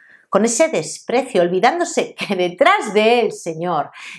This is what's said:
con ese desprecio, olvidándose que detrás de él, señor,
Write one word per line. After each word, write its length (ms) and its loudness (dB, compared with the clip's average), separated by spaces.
con 160 2
ese 240 2
desprecio, 720 -2
olvidándose 760 0
que 220 -6
detrás 560 2
de 280 4
él, 120 -2
señor, 580 -4